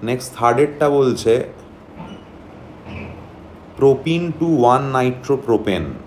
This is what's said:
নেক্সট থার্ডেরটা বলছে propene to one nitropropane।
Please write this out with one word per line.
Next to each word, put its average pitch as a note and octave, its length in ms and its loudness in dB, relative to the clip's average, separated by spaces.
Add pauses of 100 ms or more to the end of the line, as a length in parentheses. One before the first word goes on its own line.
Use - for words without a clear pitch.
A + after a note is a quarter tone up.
নেক্সট B2 260 -6 (100)
থার্ডেরটা C#3+ 500 2
বলছে B2+ 560 2 (2250)
propene D3 480 2 (140)
to D#3+ 60 0 (260)
one C3+ 140 2 (100)
nitropropane। A#2 920 -2 (180)